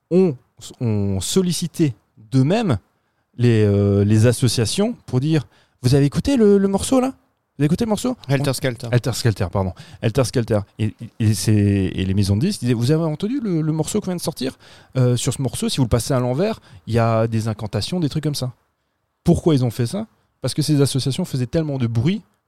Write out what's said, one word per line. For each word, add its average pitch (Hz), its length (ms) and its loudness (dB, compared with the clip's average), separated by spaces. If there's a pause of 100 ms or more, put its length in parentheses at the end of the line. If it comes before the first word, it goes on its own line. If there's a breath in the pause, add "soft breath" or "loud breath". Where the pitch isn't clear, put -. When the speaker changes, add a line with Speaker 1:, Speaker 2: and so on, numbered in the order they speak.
(120)
Speaker 1:
ont, 175 240 2 (440)
ont 101 420 0
sollicité 175 760 -2 (360)
d'eux-mêmes 147 460 2 (600)
les, 117 260 4
euh, 101 400 4
les 107 240 4
associations 127 680 0 (100)
pour 127 140 -2
dire, 151 260 0 (360 soft breath)
vous 123 140 2
avez 143 100 4
écouté 240 320 0
le, 202 200 6
le 196 100 2
morceau 196 320 0
là ? 262 140 0 (440)
Vous - 40 -2
avez 143 60 4
écouté 180 180 0
le 226 40 -6
morceau ? 240 280 -2 (100)
Speaker 2:
Helter 139 260 0
Skelter. 123 380 -4
Speaker 1:
Helter 120 220 0
Skelter, 104 380 -2
pardon. 95 200 0 (300 loud breath)
Helter 117 240 0
Skelter. 110 340 -2 (180)
Et, 107 160 -2 (260)
et, 110 140 2
c'est, 107 220 0
et 101 500 2
les 95 80 -2
maisons 101 220 2
de 104 60 0
disques 202 180 -2
disaient, 120 140 0
vous 120 180 0
avez 156 140 0
entendu 196 340 -4
le, 185 220 -2
le 156 100 -2
morceau 160 300 -2
qu'on - 60 -10
vient 185 100 -4
de 170 40 -8
sortir ? - 360 -8 (400 loud breath)
Euh, 123 180 2
sur 120 180 -2
ce - 80 -8
morceau, 139 280 -4
si - 80 -4
vous 139 60 2
le 113 60 0
passez 120 240 0
à 127 60 2
l'envers, 139 400 -2 (260 loud breath)
il 110 80 -6
y 113 60 2
a 113 280 2
des 113 200 -2
incantations, 110 540 -6
des 147 80 -2
trucs 147 140 -6
comme 147 120 -4
ça. 127 160 -6 (720)
Pourquoi 170 320 2
ils 127 80 2
ont 123 80 0
fait 120 140 -4
ça ? 196 200 -8 (360)
Parce 131 120 -6
que - 80 -4
ces 147 200 2
associations 135 420 -2
faisaient 131 240 -4
tellement 151 300 -4
de 123 100 0
bruit 120 340 0 (260)